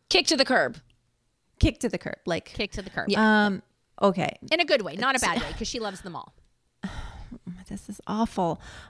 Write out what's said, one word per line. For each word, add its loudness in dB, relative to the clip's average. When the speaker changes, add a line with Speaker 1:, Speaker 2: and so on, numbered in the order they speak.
Speaker 1:
Kick 2
to 4
the 4
curb. 2
Speaker 2:
Kick 4
to 0
the -4
curb. -8
Like -4
Speaker 3:
Kick -6
to -8
the -12
curb. -6
Speaker 2:
Yeah. 6
Um, 0
okay. 2
Speaker 3:
In 2
a 4
good 2
way, -8
not 0
a 2
Speaker 2:
It's 0
Speaker 3:
bad 2
way, -6
'cause -6
she -6
loves -6
them -12
all. -14
Speaker 2:
<sighs> -6
This -12
is -14
awful. 0